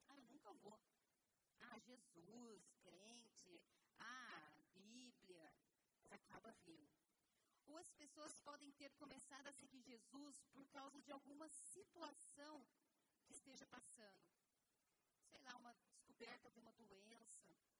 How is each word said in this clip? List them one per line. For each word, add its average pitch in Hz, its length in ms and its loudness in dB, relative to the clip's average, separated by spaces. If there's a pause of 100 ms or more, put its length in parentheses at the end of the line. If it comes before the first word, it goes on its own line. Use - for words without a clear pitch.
"Ah, 269 80 -4
eu 262 80 -6
nunca 302 280 -4 (120)
vou." 214 140 -2 (800)
"Ah, 240 180 0
Jesus, 226 800 -2 (220)
crente, 196 800 -6 (340)
ah, 247 640 4 (120)
Bíblia." 190 800 -4 (500)
Mas - 100 -6
acaba - 400 0 (140)
vindo. 320 280 -4 (720)
Ou 294 120 4
as 349 160 2
pessoas 302 480 2
podem 285 320 0
ter 277 180 0
começado 277 560 2
a 285 60 2
seguir 269 280 -2
Jesus 262 600 0 (100)
por 277 140 -2
causa 285 340 2
de 285 100 2
alguma 285 380 4
situação 302 1160 4 (580)
que - 80 -8
esteja 262 320 0
passando. 214 560 0 (1080)
Sei 233 100 -6
lá, 254 140 2
uma 240 180 -4
descoberta - 800 -2
de 233 80 -8
uma 233 140 -8
doença, 208 840 -4 (240)